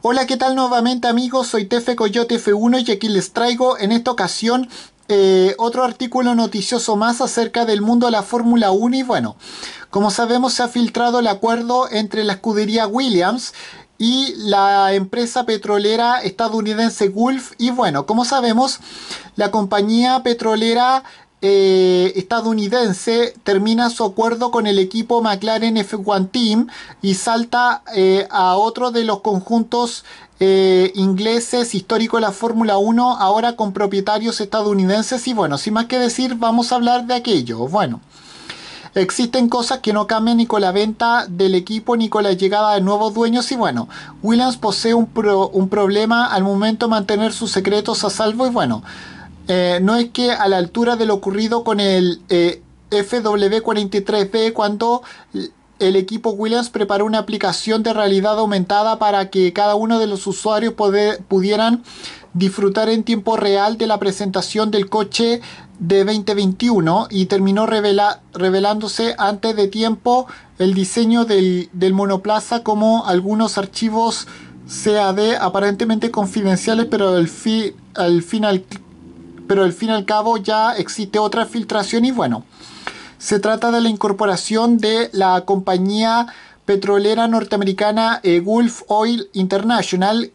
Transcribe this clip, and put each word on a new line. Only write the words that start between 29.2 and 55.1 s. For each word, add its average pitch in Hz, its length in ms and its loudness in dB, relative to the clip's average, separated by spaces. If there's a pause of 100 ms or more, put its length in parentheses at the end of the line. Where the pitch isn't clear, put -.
conjuntos, 226 840 -2 (340)
eh, 190 560 4
ingleses 220 800 0
histórico 220 420 -2
de 226 60 2
la 208 100 0
Fórmula 220 460 0
uno, 233 400 2
ahora 220 380 0
con 208 160 -2
propietarios 208 680 -2
estadounidenses. 208 880 0
Y 254 60 -2
bueno, 147 240 0
sin 214 160 -4
más 226 120 0
que 254 120 -2
decir, 247 380 -2
vamos 233 360 0
a 247 40 2
hablar 240 300 0
de 247 80 -2
aquello. 135 540 -2
Bueno, 156 320 -2 (920)
existen 233 540 0
cosas 247 300 -2
que 214 160 -2
no 208 120 0
cambian 226 320 2
ni 233 80 2
con 214 140 0
la 190 120 2
venta 220 540 0
del 190 280 0
equipo 214 420 -2
ni 226 140 0
con 214 140 0
la 196 80 2
llegada 208 420 2
de 196 80 0
nuevos 208 320 0
dueños. 233 360 0
Y 269 60 -4
bueno, 139 320 -2 (340)
Williams 240 360 2
posee 220 340 -2
un 233 140 2
pro-, 208 420 0
un 190 220 0
problema 208 560 2
al 190 180 0
momento 214 440 0
mantener 214 440 0
sus - 180 -6
secretos 202 540 0
a 202 60 0
salvo. 220 360 0
Y 254 40 0
bueno, 139 320 -2 (640)
eh, 180 340 2
no 208 140 2
es 240 140 0
que 247 220 0
a 208 160 0
la 190 100 2
altura 233 380 2
de 226 100 0
lo 214 80 2
ocurrido 214 500 -2
con 214 160 0
el, 185 480 2
eh, 175 340 2 (280)
F 208 300 0
W 208 420 2
cuarenta 208 340 -2
y 202 40 2
tres 196 300 -2
B, 226 220 0
cuando 226 500 -2 (800)